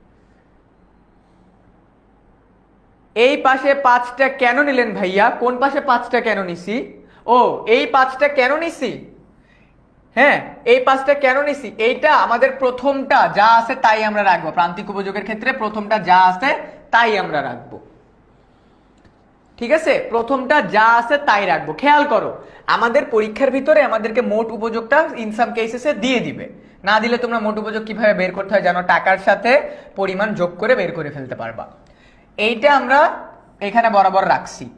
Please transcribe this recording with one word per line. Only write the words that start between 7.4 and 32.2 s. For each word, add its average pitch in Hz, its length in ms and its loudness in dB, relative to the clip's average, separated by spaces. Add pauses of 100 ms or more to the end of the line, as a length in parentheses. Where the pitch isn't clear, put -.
এই 277 80 4 (120)
পাঁচটা 262 320 2 (120)
কেন 254 120 2 (120)
নিছি? 294 280 -6 (1300)
হ্যাঁ, 247 200 4 (340)
এই 262 160 6
পাঁচটা 269 260 2 (100)
কেন 262 140 2 (100)
নিছি? 269 200 -6 (200)
এইটা 262 240 2 (140)
আমাদের 254 260 2 (100)
প্রথমটা 262 580 0 (180)
যা 208 100 6 (120)
আছে 226 140 -2 (120)
তাই 220 140 4 (100)
আমরা 208 220 0
রাখবো, 160 260 -2
প্রান্তিক 175 360 -2
উপযোগের 196 340 -6
ক্ষেত্রে 220 220 -6 (120)
প্রথমটা 214 360 -2 (120)
যা 185 100 6 (120)
আছে 254 180 -2 (440)
তাই 233 180 4 (120)
আমরা 160 160 -4 (100)
রাখবো, 117 280 -16 (1800)
ঠিক 233 180 -4
আছে? 320 160 0 (180)
প্রথমটা 254 460 0 (180)
যা 214 120 6 (140)
আছে 285 140 0 (140)
তাই 208 220 2
রাখবো। 151 200 -2 (100)
খেয়াল 285 220 4 (100)
করো, 160 180 0 (440)
আমাদের 233 280 2 (100)
পরীক্ষার 214 420 0
ভিতরে 302 240 2 (100)
আমাদেরকে 220 320 -2 (100)
মোট 220 160 -2 (100)
উপযোগটা 226 400 -2 (260)
in 214 60 -8 (100)
some 220 180 -2
cases-এ 233 340 -4 (120)
দিয়ে 254 240 0
দিবে, 113 180 -10 (420)
না 208 160 2
দিলে 233 200 -2
তোমরা 233 220 -4
মোট 208 180 -4
উপযোগ 220 260 -8
কিভাবে 208 300 0
বের 185 180 -2
করতে 190 160 -8
হয় 185 140 2
জানো? 175 140 0 (120)
টাকার 190 340 2
সাথে 208 240 2 (480)
পরিমাণ 190 280 -2 (120)
যোগ 175 120 -2 (100)
করে 226 180 2
বের 170 180 -4
করে 147 180 -8
ফেলতে 131 260 -12
পারবা। 113 220 -10 (760)